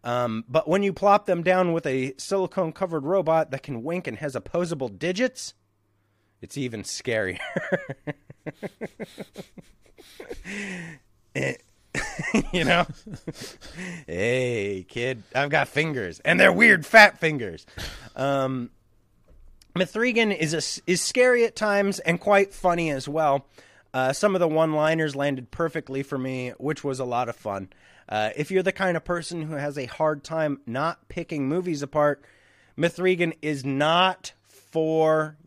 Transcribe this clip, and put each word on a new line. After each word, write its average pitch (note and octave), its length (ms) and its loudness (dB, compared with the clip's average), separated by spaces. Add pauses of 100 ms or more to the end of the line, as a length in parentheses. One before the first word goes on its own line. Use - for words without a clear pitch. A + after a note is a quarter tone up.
Um, A#2+ 440 -2
but D3+ 200 2
when F#3+ 160 2
you G3 100 0
plop G3+ 320 4
them E3+ 180 0
down F#3 300 4
with E3+ 120 -2
a C3+ 320 -2
silicone-covered F3 880 -2
robot D#3+ 460 2
that C3+ 120 -8
can A#2 200 -8
wink E3+ 240 -4
and A2+ 100 -8
has C#3 180 -6
opposable D#3+ 540 -4
digits, F#3 640 -4 (880)
it's - 160 -12
even A#2 260 -6
scarier. G#2 600 -2
<laughs> - 40 -10 (4000)
Eh, C3+ 180 -4 (500)
<laughs> - 480 -4
you E3+ 140 0
know? E3+ 200 4 (1200)
Hey, G2+ 800 -2
kid, A#2+ 360 -6 (100)
I've C#3+ 160 0
got D3 180 0
fingers, C3 540 -4
and F3 180 2
they're F#3+ 120 8
weird F#3+ 340 6
fat G#3 340 10
fingers. B2 460 -4 (500)
Um, C3 540 -2 (1040)
Mithrigan G#3+ 600 0
is D#3 180 -2
a E3 40 0
s-, - 300 -6
is F3 140 2
scary B3 440 4
at A3 100 -4
times G3+ 440 0
and E3+ 200 -2
quite G3+ 340 4
funny E3+ 360 0
as C#3 180 -4
well. C#3+ 380 0 (480)
Uh, C3 180 0
some G3 240 2
of F#3 40 2
the E3+ 80 4
one-liners D#3 680 2
landed C#3 360 -4
perfectly D3+ 520 -4
for C#3 140 -6
me, B2+ 400 -4
which D#3 260 -6
was C3+ 160 -4
a C3 60 -4
lot A#2+ 240 -2
of A#2 60 -6
fun. G2 340 -8 (400)
Uh, G#2+ 260 0
if D3 160 -4
you're F#3 120 2
the F#3 100 2
kind F3+ 240 0
of - 80 -6
person E3+ 380 -6
who D#3 120 -8
has C#3+ 220 -6
a C3+ 80 -6
hard D#3 380 -2
time D#3 420 -2
not C#3+ 420 -4
picking D#3+ 400 -6
movies E3 340 -2
apart, D3 420 0 (540)
Mithrigan E3+ 640 0
is D3 220 -4
not D#3+ 680 2 (140)
for D#3 1000 0